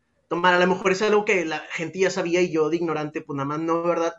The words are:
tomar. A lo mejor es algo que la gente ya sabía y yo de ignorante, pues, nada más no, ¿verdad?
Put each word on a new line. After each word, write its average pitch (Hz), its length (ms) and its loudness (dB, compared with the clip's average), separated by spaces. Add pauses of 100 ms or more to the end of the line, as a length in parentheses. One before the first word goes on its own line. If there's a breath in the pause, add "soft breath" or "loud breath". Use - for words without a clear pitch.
(280)
tomar. 175 260 2
A 180 60 4
lo 180 80 4
mejor 185 240 2
es 185 100 -2
algo 208 240 2
que 190 200 2
la 156 140 -4 (120)
gente 165 280 -8
ya 190 120 4
sabía 175 300 0
y 175 100 0
yo 156 180 2
de 165 80 0
ignorante, 151 440 -4
pues, 151 140 -10
nada 139 120 -4
más 151 120 -4
no, 165 240 0
¿verdad? 170 360 0